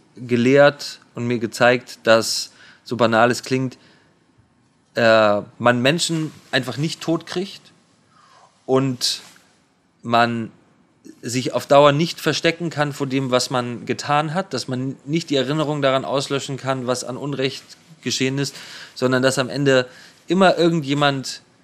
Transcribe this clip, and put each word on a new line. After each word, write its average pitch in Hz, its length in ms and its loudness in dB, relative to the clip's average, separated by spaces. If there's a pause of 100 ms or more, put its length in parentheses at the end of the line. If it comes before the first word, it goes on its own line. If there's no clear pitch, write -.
(160)
gelehrt 127 880 2 (140)
und 120 120 -6
mir 120 100 -2
gezeigt, 123 640 0
dass, - 480 2 (340)
so 123 100 -6
banal 113 340 4
es 120 140 -4
klingt, 131 340 -4 (1160)
äh, 110 460 4 (180)
man 120 220 2
Menschen 156 500 -2 (200)
einfach 127 260 -4
nicht 156 240 -6
tot 170 240 -2
kriegt - 360 -10 (1040)
und 131 560 0 (800)
man 117 500 0 (680)
sich 127 320 -6
auf 123 120 -4
Dauer 143 260 8
nicht 156 300 -2
verstecken 165 480 -2
kann 143 240 -4
vor 147 140 -6
dem, 135 240 -2
was 123 180 0
man 120 360 -4
getan 147 480 -2
hat, 190 200 -6
dass 123 160 -8
man 131 340 -6
nicht 160 260 -6
die 147 60 -2
Erinnerung 143 460 -2
daran 135 240 0
auslöschen 139 500 -4
kann, 131 320 -6
was 120 160 -4
an 127 140 -10
Unrecht 135 460 -6 (380)
geschehen 131 380 -4
ist, 139 160 -6 (400)
sondern 127 260 0
dass 135 160 2
am 131 100 -2
Ende 135 400 2 (400)
immer 180 300 4
irgendjemand 143 840 0 (200)